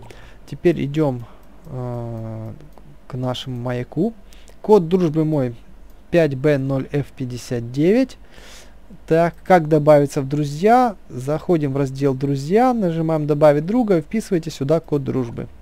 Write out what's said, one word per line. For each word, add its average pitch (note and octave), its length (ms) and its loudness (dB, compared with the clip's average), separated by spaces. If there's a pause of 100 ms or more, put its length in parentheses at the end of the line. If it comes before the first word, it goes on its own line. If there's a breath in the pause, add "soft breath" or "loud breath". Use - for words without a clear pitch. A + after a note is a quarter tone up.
(460 loud breath)
Теперь D3 380 0
идём, C#3+ 400 -2 (400 loud breath)
э, A#2 880 -10 (560)
к - 60 -12
нашему B2+ 420 -6
маяку. B2+ 560 -4 (480 soft breath)
Код G3 280 4
дружбы D#3+ 360 2
мой C#3 320 0 (540)
пять D#3+ 240 2
Б C#3+ 240 2
ноль C3+ 340 -4
Ф C#3+ 140 -2 (100)
пятьдесят B2 560 -8
девять. G3 460 2 (880 loud breath)
Так, E3 280 2 (100)
как F3 240 4
добавиться D3 520 4
в C3+ 80 -2
друзья? E3+ 680 2 (140)
Заходим D3 640 -2
в C3+ 60 -2
раздел C3+ 360 0
«Друзья», C#3+ 600 0
нажимаем D#3+ 520 0
«Добавить D3+ 380 4
друга», G#3 380 2
вписывайте F3 480 -4
сюда D3 300 0
код C#3+ 240 -4
дружбы. B2 440 -4 (120)